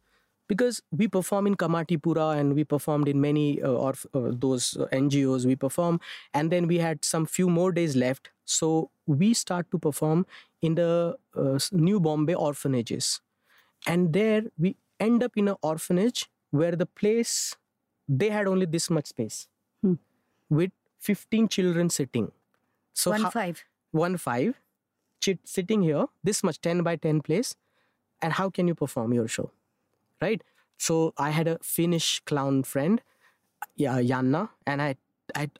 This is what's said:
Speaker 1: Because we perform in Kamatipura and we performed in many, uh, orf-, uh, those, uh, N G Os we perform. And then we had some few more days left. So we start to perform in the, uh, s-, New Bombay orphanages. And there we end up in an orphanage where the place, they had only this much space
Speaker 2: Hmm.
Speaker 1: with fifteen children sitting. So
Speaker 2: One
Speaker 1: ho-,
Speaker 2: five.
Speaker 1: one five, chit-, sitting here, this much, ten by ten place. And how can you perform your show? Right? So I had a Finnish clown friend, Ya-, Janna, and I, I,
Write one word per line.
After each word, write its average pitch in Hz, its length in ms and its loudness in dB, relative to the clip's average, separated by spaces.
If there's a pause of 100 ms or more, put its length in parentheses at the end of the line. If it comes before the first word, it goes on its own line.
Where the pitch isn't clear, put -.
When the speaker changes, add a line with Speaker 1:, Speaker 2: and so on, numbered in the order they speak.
(480)
Speaker 1:
Because 233 340 0 (180)
we 208 80 2
perform 196 400 0
in 202 80 2
Kamatipura 160 840 0
and 143 160 2
we 151 80 2
performed 147 440 0
in 139 140 2
many, 147 400 2
uh, 143 80 0 (180)
orf-, - 180 -6 (140)
uh, 123 120 -2 (120)
those, 131 340 0
uh, 139 140 -2
N 135 240 2
G 139 160 2
Os 127 140 0
we 131 100 4
perform. 170 440 0 (340)
And 156 180 0
then 175 160 2
we 175 100 2
had 165 280 -2
some 160 200 0
few 180 320 0
more 180 140 2
days 165 320 0
left. 131 260 -2 (160)
So 160 440 0 (160)
we 170 280 4
start 175 380 -4
to 175 80 -2
perform 160 460 0 (360)
in 160 140 2
the, 170 420 0 (180)
uh, 139 200 0
s-, - 160 -2
New 190 280 4
Bombay 151 340 2 (140)
orphanages. 131 760 -2 (640)
And 170 260 0
there 214 300 2 (140)
we 170 180 0 (240)
end 233 240 2
up 240 200 -4
in 202 40 2
an 196 140 0
orphanage 180 680 -2 (220)
where 170 240 2
the 165 100 0
place, - 680 -2 (520)
they 147 220 2
had 208 180 0
only 190 180 2 (120)
this - 120 -4
much 156 180 0
space - 400 -8 (360)
Speaker 2:
Hmm. 185 100 4 (560)
Speaker 1:
with 165 220 2 (380)
fifteen 220 380 0
children 175 420 0
sitting. 123 420 -2 (640)
So - 180 -2
Speaker 2:
One 214 120 0
Speaker 1:
ho-, 208 60 0
Speaker 2:
five. 185 340 -4 (280)
Speaker 1:
one 175 260 0
five, 139 420 -2 (640)
chit-, 185 240 -2
sitting 196 380 -2
here, 165 240 2 (160)
this 190 200 -2
much, 170 180 -2
ten 175 220 0
by 170 120 -2
ten 156 260 0
place. 175 340 -2 (680)
And 165 120 -2
how 190 160 -2
can 180 180 0
you 170 80 0
perform 120 380 -2
your 117 140 0
show? - 240 -6 (720)
Right? 190 220 -2 (340)
So 160 400 0
I 143 120 0
had 160 180 0
a 165 160 -2
Finnish 170 600 0
clown 139 380 0
friend, 165 380 0 (760)
Ya-, 131 240 0 (100)
Janna, 131 380 0 (180)
and 143 140 -2
I, 143 140 -2 (380)
I, 143 160 -4 (100)